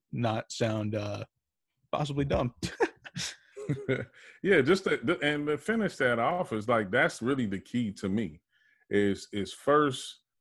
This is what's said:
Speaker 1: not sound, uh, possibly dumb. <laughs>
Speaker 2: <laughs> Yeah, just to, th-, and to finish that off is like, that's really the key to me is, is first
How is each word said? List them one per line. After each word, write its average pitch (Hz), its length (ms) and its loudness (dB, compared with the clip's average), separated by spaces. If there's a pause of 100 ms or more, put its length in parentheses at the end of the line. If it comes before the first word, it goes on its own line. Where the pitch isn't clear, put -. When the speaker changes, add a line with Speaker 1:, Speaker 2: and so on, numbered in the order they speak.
(140)
Speaker 1:
not 117 380 -2
sound, 110 440 -2
uh, 104 300 -6 (640)
possibly 143 360 -2
dumb. 143 280 0 (1160)
<laughs> 139 180 -4
Speaker 2:
<laughs> 131 200 -2 (360)
Yeah, 180 160 6
just 160 240 4
to, 156 140 2
th-, 151 260 0
and 147 240 0
to 147 100 0
finish 208 380 -2
that 120 240 2
off 170 320 0
is 107 160 -2
like, 110 240 2
that's 147 300 2
really 127 240 0
the 95 140 -4
key 117 340 -4
to 101 160 -4
me 95 320 -4 (480)
is, 101 420 0
is 101 220 -6
first 143 640 0 (240)